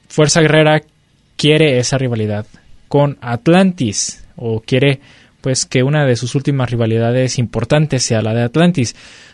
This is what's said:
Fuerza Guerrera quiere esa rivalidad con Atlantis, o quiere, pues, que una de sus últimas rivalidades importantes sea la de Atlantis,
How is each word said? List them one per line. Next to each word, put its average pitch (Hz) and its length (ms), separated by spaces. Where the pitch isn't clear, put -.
Fuerza 151 340
Guerrera 156 400
quiere 151 400
esa 123 200
rivalidad 110 500
con 143 340
Atlantis, 165 1040
o 110 260
quiere, 135 380
pues, 131 240
que 127 180
una 147 220
de 127 100
sus 120 180
últimas 135 380
rivalidades 117 680
importantes 143 640
sea 110 220
la 110 100
de 117 80
Atlantis, 151 540